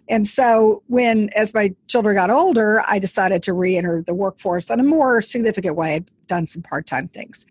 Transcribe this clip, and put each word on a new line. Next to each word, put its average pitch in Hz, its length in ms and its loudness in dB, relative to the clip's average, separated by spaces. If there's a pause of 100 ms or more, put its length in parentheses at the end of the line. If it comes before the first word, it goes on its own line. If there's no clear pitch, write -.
(100)
And 214 180 0
so 226 600 4
when, 233 420 2
as - 240 -2
my 208 200 0 (140)
children 214 280 2
got 185 120 2
older, 226 580 2
I 214 120 0
decided 190 460 0
to 190 100 -2
re-enter 175 480 0
the 170 120 -6
workforce 190 540 -4
in - 100 -2
a 254 60 2
more 269 380 2
significant 220 520 -2
way. 160 200 -2
I'd 170 160 -6 (160)
done 175 220 -2
some - 120 -12
part-time 147 460 -6
things, - 440 -18